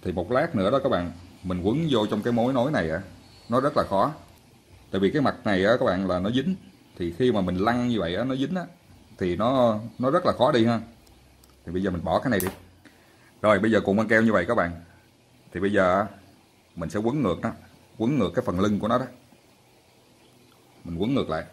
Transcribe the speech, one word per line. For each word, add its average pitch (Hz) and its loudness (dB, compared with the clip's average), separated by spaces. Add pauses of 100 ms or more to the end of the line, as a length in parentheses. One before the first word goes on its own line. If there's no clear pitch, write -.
thì 92 -6
một 92 -4
lát 151 0
nữa 101 2
đó 135 2
các 139 2
bạn, 87 -2 (320)
mình 90 -4
quấn 131 0
vô 110 2
trong 104 -2
cái 120 -2
mối 120 0
nối 131 0
này 92 -2
á, 82 -4 (480)
nó 120 2
rất 143 0
là 110 2
khó. 107 0 (800)
Tại 95 0
vì 95 4
cái 147 0
mặt 110 0 (100)
này 95 2
á 110 4
các 135 0
bạn, 95 0
là 90 0
nó 92 -2
dính. 139 0 (420)
Thì 117 -4
khi 127 2
mà 107 0
mình 90 -2
lăn 120 0
như 117 0
vậy 87 -2
á, 107 -2
nó 131 -4
dính 139 -4
á, 175 -6 (520)
thì 90 -2
nó, 117 2 (200)
nó 131 0
rất 180 0
là 131 2
khó 131 2
đi 117 4
ha. 117 0 (840)
Thì 85 -12
bây 92 -4
giờ 98 0
mình 85 -4
bỏ 85 0
cái 127 -2
này 101 2
đi. 90 0 (920)
Rồi 104 4
bây 113 2
giờ 104 4
cuộn 98 2
băng 107 0
keo 113 4
như 113 4
vậy 90 2
các 117 0
bạn, 87 2 (800)
thì 90 -6
bây 101 0
giờ 95 4
á, 107 0 (680)
mình 85 -6
sẽ 104 -4
quấn 123 -2
ngược 87 0
đó, - -4 (460)
quấn 127 0
ngược 90 0
cái - -2
phần 90 -2
lưng 104 2
của 107 -4
nó 117 0
đó. 131 -2 (1800)
Mình 82 -10
quấn 107 -2
ngược 104 -2
lại. 80 -4